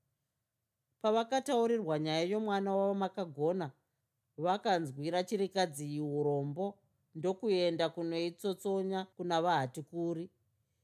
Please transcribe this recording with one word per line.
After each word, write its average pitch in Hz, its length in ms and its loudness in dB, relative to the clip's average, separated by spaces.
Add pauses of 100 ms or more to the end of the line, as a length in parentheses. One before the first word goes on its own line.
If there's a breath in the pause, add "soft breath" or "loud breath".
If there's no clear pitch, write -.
(1000)
Pavakataurirwa 226 1000 2
nyaya 156 220 0
yomwana 196 540 0
wavamakagona, 185 960 0 (680)
vakanzwira 170 880 0
chirikadzi 180 600 0
iyi 147 160 -4
urombo, 147 760 0 (380)
ndokuenda 175 760 2
kunoitsotsonya 190 1160 -2
kuna 175 360 0
vahatikuri. 170 880 -2 (540)